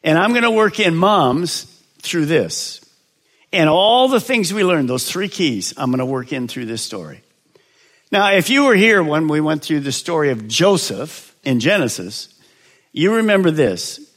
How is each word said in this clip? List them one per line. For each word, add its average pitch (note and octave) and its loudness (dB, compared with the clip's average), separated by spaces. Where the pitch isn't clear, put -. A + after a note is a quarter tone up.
And D#3 2
I'm G3+ 2
gonna A#3 2
work A3 2
in E3+ 2
moms E3+ 2
through D#3+ -2
this. C#3 -2
And E3 2
all A3 4
the B3+ 2
things G#3 -2
we G#3 0
learned, D#3 0
those B2+ -4
three F#3 -6
keys, B2 -4
I'm C3 -2
gonna C3 -2
work C3 -6
in B2 -8
through B2 -10
this A2+ -8
story. E2 -12
Now, G3+ 2
if F#3+ 2
you C#4 2
were C4 4
here G3+ 4
when D#3 0
we D3+ 0
went D3+ -2
through D3+ -2
the C#3 -4
story D3+ -2
of A2 -6
Joseph D3+ -2
in C3 0
Genesis, A#2+ -2
you F#3 0
remember G3+ 2
this. B2 -2